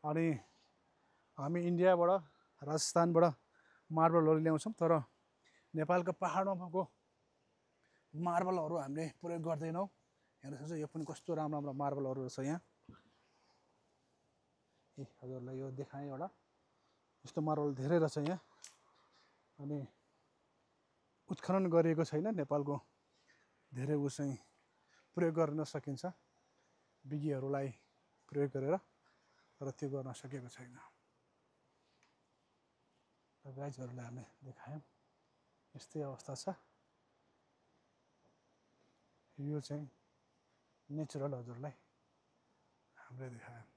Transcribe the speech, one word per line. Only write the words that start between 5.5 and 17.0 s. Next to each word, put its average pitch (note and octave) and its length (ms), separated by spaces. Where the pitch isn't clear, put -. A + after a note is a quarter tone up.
नेपालको F3 340
पहाडमा F#3+ 460
भएको F3+ 240
मार्बलहरू F3 600
हामीले D3 300
प्रयोग E3+ 240
गर्दैनौँ। E3 420
हेर्न C#3 140
सक्छ, D3+ 160
यो D3+ 160
पनि D#3+ 160
कस्तो - 320
राम्रो D3+ 240
राम्रो C#3+ 120
मार्बलहरू C3+ 520
रहेछ B2+ 140
यहाँ। D3 220
ए, C3+ 80
हजुरलाई B2+ 360
यो C3+ 140
देखाएँ C#3 380
एउटा। C#3 180